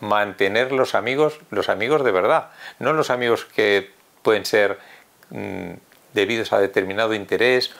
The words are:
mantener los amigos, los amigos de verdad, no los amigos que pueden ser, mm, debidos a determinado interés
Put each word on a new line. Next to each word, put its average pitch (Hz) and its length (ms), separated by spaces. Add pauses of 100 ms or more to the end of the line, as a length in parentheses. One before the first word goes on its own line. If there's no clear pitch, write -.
mantener 104 720
los 131 220
amigos, 135 460 (100)
los 95 180
amigos 120 360
de 120 60
verdad, 104 400 (280)
no 139 140
los 156 180
amigos 120 340
que 101 480 (300)
pueden 107 220
ser, 101 340 (520)
mm, 92 440 (420)
debidos 107 360
a 104 60
determinado 101 560
interés 117 640